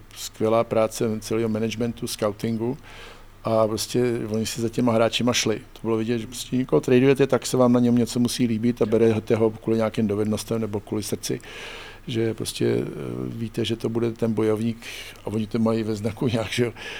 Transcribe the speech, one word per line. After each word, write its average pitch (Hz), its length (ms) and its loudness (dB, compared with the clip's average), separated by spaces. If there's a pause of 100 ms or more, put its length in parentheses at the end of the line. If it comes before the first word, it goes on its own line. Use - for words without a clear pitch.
(160)
skvělá 110 480 0
práce 110 560 0
celého 113 300 -2
managementu, 113 580 -4
scoutingu 113 680 -2 (680)
a 110 240 4
prostě 120 520 0 (100)
oni 110 160 -2
si - 160 -6
za 113 80 0
těma 120 240 2
hráčima 117 400 2
šli. 110 220 2 (180)
To - 100 -20
bylo 110 140 0
vidět, 113 220 0
že 110 80 -8
prostě - 300 -6
někoho 131 240 2
tradujete, 131 460 6
tak 123 180 2
se - 120 -2
vám 123 160 6
na 123 60 6
něm 120 180 4
něco 120 220 0
musí 120 280 0
líbit 113 340 0
a 123 40 2
berete 110 500 4
ho 110 160 4
kvůli 110 260 -2
nějakým 110 300 0
dovednostem 107 540 -2
nebo 104 180 -4
kvůli - 240 -4
srdci, - 360 -4 (680)
že 113 260 0
prostě, - 320 -4
eh, 117 180 2 (440)
víte, 117 380 -6
že 113 100 -2
to 117 140 -4
bude 117 220 -2
ten 113 220 -2
bojovník 110 440 0 (480)
a - 20 -10
oni 107 200 -4
to 117 120 -2
mají 113 240 2
ve 110 120 -2
znaku 107 320 -4
nějak, 110 240 -2
že 120 140 0
jo. 113 80 -2 (260)